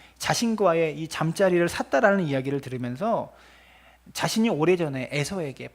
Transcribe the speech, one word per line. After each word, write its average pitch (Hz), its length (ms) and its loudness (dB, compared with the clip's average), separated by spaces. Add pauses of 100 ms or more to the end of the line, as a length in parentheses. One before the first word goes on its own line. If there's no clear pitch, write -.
(180)
자신과의 165 800 2
이 156 80 -8
잠자리를 170 600 2
샀다라는 202 580 2
이야기를 135 360 -2
들으면서 127 720 -4 (800)
자신이 220 360 0
오래전에 156 600 0
에서에게 143 640 -6